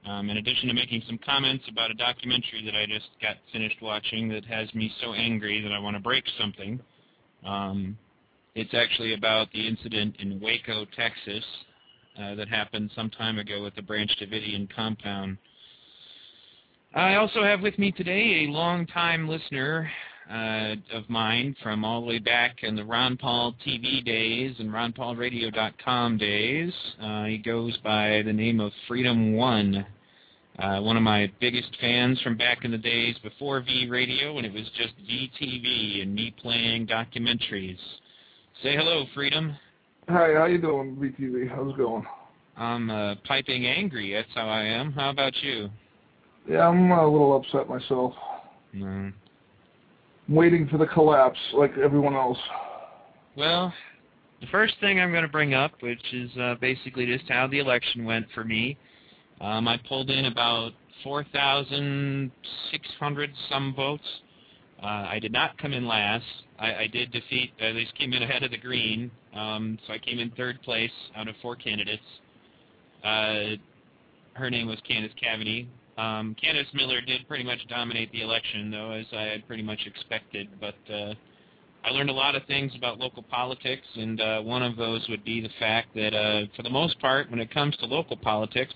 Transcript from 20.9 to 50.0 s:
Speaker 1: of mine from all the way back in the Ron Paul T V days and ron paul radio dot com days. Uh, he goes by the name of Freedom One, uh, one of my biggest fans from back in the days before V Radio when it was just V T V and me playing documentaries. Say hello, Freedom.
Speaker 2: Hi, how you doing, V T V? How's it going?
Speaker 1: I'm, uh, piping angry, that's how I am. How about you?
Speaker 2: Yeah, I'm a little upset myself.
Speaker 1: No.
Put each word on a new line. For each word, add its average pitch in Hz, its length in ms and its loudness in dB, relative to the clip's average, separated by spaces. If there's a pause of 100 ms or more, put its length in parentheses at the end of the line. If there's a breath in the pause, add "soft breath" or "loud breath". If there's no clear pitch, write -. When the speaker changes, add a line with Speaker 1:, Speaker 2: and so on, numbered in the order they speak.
Speaker 1:
of 110 180 -8
mine 117 500 2
from 107 240 -2
all 117 180 0
the 120 40 -6
way 117 140 0
back 120 420 2
in 110 140 -2
the 104 80 -4
Ron 123 320 2
Paul 120 360 0 (120)
T 131 140 -4
V 127 220 -2
days 117 600 0
and 107 120 -4
ron 117 200 -2
paul 120 240 -6
radio 120 340 -2
dot 107 240 -2 (100)
com 120 320 2
days. 110 560 0 (300)
Uh, 107 220 -4
he 110 120 -2
goes 117 420 -2
by 107 460 4
the 107 80 0
name 110 280 4
of 104 100 0 (160)
Freedom 120 480 4
One, 107 500 4 (760 soft breath)
uh, 98 220 0
one 113 140 4
of 113 60 6
my 104 380 6
biggest 123 400 0
fans 123 400 4
from 117 160 0
back 120 280 0
in 123 60 0
the 113 80 -2
days 117 460 0
before 139 360 -4
V 127 300 -2
Radio 127 440 0
when 131 100 -4
it 104 80 -6
was 107 240 -8
just 113 180 -4 (100)
V 127 320 -6
T 127 220 -6
V 113 440 -2
and 98 120 -4
me 113 260 -4
playing 117 460 0
documentaries. 113 920 -2 (840 soft breath)
Say 143 140 2
hello, 156 360 2
Freedom. 147 440 -2 (520 soft breath)
Speaker 2:
Hi, 170 260 6
how 156 100 8
you 175 140 4
doing, 139 420 0
V 139 80 0
T 135 180 -4
V? 127 220 -2
How's 139 220 -4
it 135 60 -8
going? 117 280 0 (520 loud breath)
Speaker 1:
I'm, 117 320 -2
uh, 104 360 -2
piping 131 420 0
angry, 131 460 0
that's 110 240 -2
how 117 100 -2
I 110 160 2
am. 117 300 -2
How 139 180 0
about 135 320 0
you? 113 280 -4 (800)
Speaker 2:
Yeah, 165 200 6
I'm 180 240 8
a 170 120 8
little 147 320 8
upset 135 320 0
myself. 127 460 0 (580 loud breath)
Speaker 1:
No. 98 380 -6 (1160)